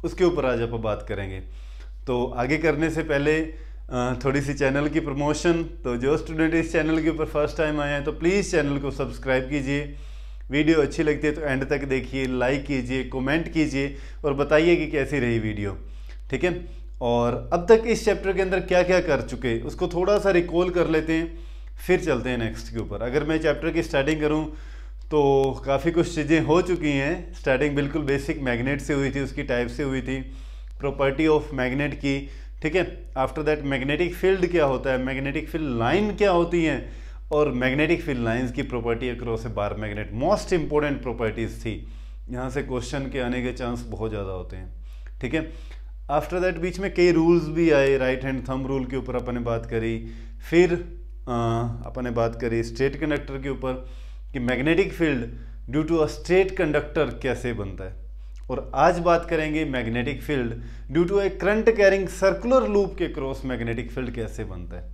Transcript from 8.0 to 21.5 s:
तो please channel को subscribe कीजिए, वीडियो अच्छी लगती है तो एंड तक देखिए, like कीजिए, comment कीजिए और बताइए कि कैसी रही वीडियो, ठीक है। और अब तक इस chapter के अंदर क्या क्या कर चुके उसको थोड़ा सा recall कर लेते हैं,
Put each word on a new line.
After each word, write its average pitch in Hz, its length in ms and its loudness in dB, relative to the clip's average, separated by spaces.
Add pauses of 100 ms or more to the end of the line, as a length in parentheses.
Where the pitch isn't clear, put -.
तो 151 100 -2
please 180 380 2
channel 143 260 2
को 135 140 -2
subscribe 131 580 -2
कीजिए, 143 340 0 (680)
वीडियो 151 320 6
अच्छी 143 200 0
लगती 147 240 2
है 147 80 2
तो 160 80 -6
एंड 135 260 0
तक 143 180 0
देखिए, 131 400 -2
like 127 400 0
कीजिए, 131 400 -2
comment 135 460 -2
कीजिए 139 440 0 (280)
और 139 100 2
बताइए 156 420 6
कि 156 120 0
कैसी 143 320 0
रही 117 200 2
वीडियो, 101 380 -4 (520)
ठीक 135 140 0
है। 175 360 -4 (220)
और 120 320 2 (180)
अब 170 160 0
तक 226 200 10
इस 220 160 0
chapter 196 280 2
के 185 100 2
अंदर 185 200 2
क्या 180 200 4
क्या 180 180 4
कर 143 220 2
चुके 117 380 -2
उसको 160 280 -4
थोड़ा 180 300 2
सा 196 120 2
recall 175 400 2
कर 170 180 2
लेते 156 240 2
हैं, 165 260 -2 (380)